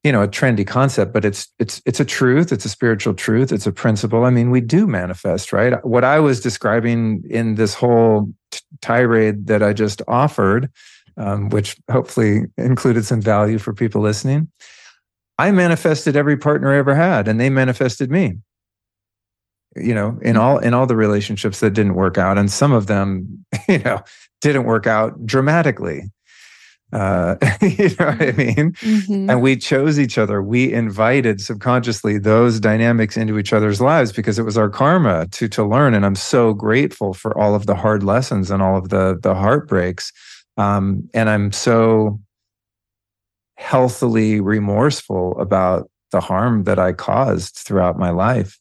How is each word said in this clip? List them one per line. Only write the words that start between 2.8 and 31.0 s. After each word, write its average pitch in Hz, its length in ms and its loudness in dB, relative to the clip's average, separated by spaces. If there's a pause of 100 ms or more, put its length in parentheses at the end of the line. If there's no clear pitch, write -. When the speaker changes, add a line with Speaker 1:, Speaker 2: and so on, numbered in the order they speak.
Speaker 1:
truth. 113 380 0
It's 101 140 -4
a 98 60 -2
principle. 113 520 0
I 127 60 4
mean, 120 200 2
we 127 100 2
do 160 260 2
manifest, 90 680 -4
right? 113 320 0
What 123 200 2
I 143 140 4
was 139 220 2
describing 113 920 -2
in 113 260 -2
this 107 180 0
whole 113 580 2 (180)
t-, - 100 -14 (200)
tirade 110 680 0
that 107 160 2
I 104 120 2
just 104 340 -2
offered, 123 640 0 (460)
um, 104 320 -4
which 104 260 -2 (140)
hopefully 117 540 0 (120)
included 117 480 0
some 113 160 -2
value 107 380 2
for 107 160 -8
people 104 260 -2
listening, 135 500 -2 (880)
I 175 140 2
manifested 165 640 2
every 147 200 2
partner 143 380 0
I 143 40 4
ever 139 160 2
had, 151 340 2
and 110 120 0
they 135 100 2
manifested 131 600 0
me, 143 280 0 (1400)
you 120 180 -2
know, 107 280 -2
in 120 120 2
Speaker 2:
Mm-hmm. 110 40 4
Speaker 1:
all, 127 200 4
in 120 160 2
all 127 120 2
the 120 100 0
relationships 104 640 0
that 107 140 2
didn't 101 200 2
work 92 240 0
out. 98 200 2
And 101 120 2
some 143 220 2
of 104 140 2
them, 98 580 -4 (120)
<laughs> - 120 -4
you 175 100 2
know, 107 220 -2 (400)
didn't 139 240 0
work 113 240 0
out 110 360 0
dramatically. 131 840 0 (840)
Uh, 90 440 -2 (120)
<laughs> - 140 -2
you 190 260 2 (100)
know 156 80 0
what 143 140 -2
I 135 120 0
mean? 147 400 0
Speaker 2:
Mm-hmm. 202 580 -2
Speaker 1:
And 127 100 2
we 131 160 2
chose 147 420 0
each 127 200 0
other. 104 240 0
We 120 300 0
invited 113 680 0